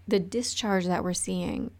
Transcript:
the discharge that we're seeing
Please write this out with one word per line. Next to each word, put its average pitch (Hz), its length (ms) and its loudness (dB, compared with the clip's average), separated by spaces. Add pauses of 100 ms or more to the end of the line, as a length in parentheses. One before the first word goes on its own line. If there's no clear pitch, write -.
the 202 100 4
discharge 196 680 0
that 180 180 2
we're 180 80 0
seeing 185 680 -2